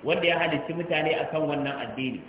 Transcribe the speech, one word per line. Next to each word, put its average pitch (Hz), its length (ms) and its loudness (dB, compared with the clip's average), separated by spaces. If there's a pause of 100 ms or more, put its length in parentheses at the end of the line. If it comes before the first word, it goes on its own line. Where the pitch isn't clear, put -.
wanda 170 220 2
ya 170 120 4
halicci 165 360 0
mutane 160 400 0
a - 120 0
kan 156 160 0
wannan 143 360 0
addini. 127 520 -4